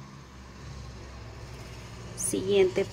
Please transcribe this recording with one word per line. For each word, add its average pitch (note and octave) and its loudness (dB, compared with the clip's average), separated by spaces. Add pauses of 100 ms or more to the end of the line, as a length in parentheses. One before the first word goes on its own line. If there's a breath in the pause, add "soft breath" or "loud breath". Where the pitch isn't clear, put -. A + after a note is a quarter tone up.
(2250)
Siguiente F#3+ 6